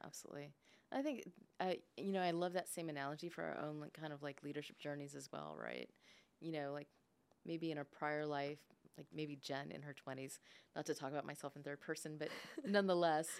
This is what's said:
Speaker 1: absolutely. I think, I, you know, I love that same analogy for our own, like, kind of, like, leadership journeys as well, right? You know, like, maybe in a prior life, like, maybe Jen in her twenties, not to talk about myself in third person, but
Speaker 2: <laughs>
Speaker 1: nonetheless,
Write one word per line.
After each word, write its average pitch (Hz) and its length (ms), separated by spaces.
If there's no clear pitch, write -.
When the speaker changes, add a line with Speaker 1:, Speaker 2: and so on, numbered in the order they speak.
Speaker 1:
absolutely. - 520
I 269 120
think, 277 220
I, 185 180
you 196 160
know, 190 80
I 180 120
love 175 220
that 185 140
same 165 200
analogy 147 400
for 170 160
our 160 200
own, 151 160
like, 147 120
kind 156 200
of, 143 100
like, 143 200
leadership 147 360
journeys 143 360
as 139 180
well, 76 280
right? 58 280
You 160 120
know, 143 200
like, 147 160
maybe 165 260
in 151 80
a 143 60
prior 151 420
life, 147 320
like, 151 160
maybe 151 240
Jen 139 360
in 139 100
her 147 100
twenties, 135 460
not 151 100
to 156 80
talk 139 160
about 143 160
myself 143 300
in 147 60
third 143 180
person, 156 360
but 151 120
Speaker 2:
<laughs> - 360
Speaker 1:
nonetheless, 175 640